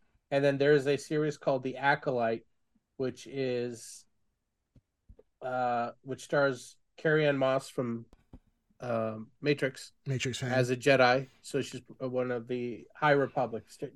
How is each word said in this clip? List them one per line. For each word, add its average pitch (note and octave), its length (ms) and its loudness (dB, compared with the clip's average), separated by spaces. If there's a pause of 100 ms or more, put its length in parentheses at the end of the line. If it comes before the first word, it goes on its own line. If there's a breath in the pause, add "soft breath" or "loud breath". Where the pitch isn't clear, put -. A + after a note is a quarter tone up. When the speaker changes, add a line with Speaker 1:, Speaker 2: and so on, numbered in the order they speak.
(300)
Speaker 1:
And C#3 140 2
then C#3 140 4
there C#3+ 160 6
is C#3 140 4
a C#3+ 100 2
series D3+ 400 -2
called C3+ 260 0
The C3 140 -6
Acolyte, B2+ 680 0 (520)
which B2+ 300 -6
is, B2 760 -6 (1400)
uh, B2 500 -2 (120)
which B2+ 200 -10
stars C#3 520 0 (220)
Carrie-Anne D3+ 400 2
Moss C3 320 0
from, A#2 360 -4 (760)
um, A2 460 -4 (140)
Matrix C#3 500 -2 (160)
Speaker 2:
Matrix C3 320 -4
fan. B2 120 -6
Speaker 1:
as B2+ 200 2
a B2 60 0
Jedi. C3 500 4 (140)
So C3+ 200 -4
she's B2+ 200 -10 (180)
one B2+ 320 -4
of A#2+ 160 -6
the A#2+ 380 -6 (100)
High D3+ 160 2
Republic. B2+ 580 0
St-, - 260 -12